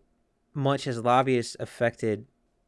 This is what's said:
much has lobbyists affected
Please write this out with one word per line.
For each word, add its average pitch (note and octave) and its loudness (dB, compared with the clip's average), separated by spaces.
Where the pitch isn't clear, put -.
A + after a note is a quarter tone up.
much C#3 0
has A#2+ -4
lobbyists B2 2
affected A#2 -2